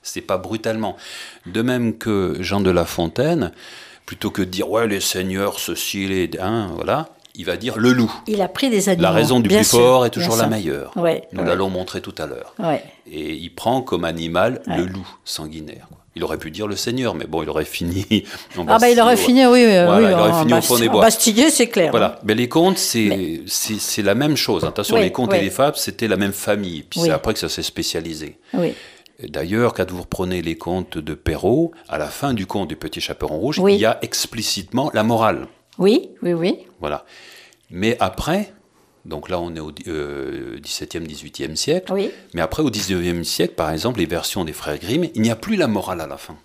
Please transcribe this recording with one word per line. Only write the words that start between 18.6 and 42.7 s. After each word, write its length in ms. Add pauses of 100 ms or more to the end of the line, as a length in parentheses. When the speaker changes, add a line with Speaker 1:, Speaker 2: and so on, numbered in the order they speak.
Speaker 2:
Ah 140
bah, 100
il 100
aurait 140
Speaker 1:
Bastille, 120 (100)
Speaker 2:
fini, 100
oui, 180
euh, 220
Speaker 1:
voilà, 220
Speaker 2:
oui, 40
Speaker 1:
il 60
aurait 140
Speaker 2:
en 80
Speaker 1:
fini 120
au 40
Speaker 2:
Bastille, 200
Speaker 1:
fond 60
des 60
Speaker 2:
en 40
Speaker 1:
bois. 100
Speaker 2:
Bastillé, 480
c'est 180
clair, 240
Speaker 1:
Voilà. 240
Speaker 2:
hein. 80
Speaker 1:
Mais 100
les 140
contes, 300
c'est, 260
Speaker 2:
Mais 420
Speaker 1:
c'est, 320
c'est 240
la 140
même 200
chose. 280
Attention, 320
Speaker 2:
Oui, 60
Speaker 1:
les 100
contes 180
Speaker 2:
oui. 80
Speaker 1:
et 40
les 80
fables, 260
c'était 320
la 80
même 160
famille. 500
Puis 180
Speaker 2:
Oui. 60
Speaker 1:
c'est 80
après 180
que 60
ça 100
s'est 140
spécialisé. 760 (160)
Speaker 2:
Oui. 200 (540)
Speaker 1:
D'ailleurs, 440
quand 180
vous 120
reprenez 400
les 140
contes 420
de 160
Perrault, 560 (180)
à 80
la 120
fin 260
du 120
conte 220
du 80
Petit 240
Chaperon 380
Rouge, 220
Speaker 2:
Oui. 160
Speaker 1:
il 40
y 60
a 160
explicitement 880
la 120
morale. 420 (320)
Speaker 2:
Oui, 320 (120)
oui, 120
oui. 240 (220)
Speaker 1:
Voilà. 240 (680)
Mais 300
après, 520 (540)
donc 240
là 100
on 140
est 60
au 120
di-, 160
euh, 720
dix-septième, 480
dix-huitième 500
siècle, 360
Speaker 2:
Oui. 180 (240)
Speaker 1:
mais 80
après 200
au 80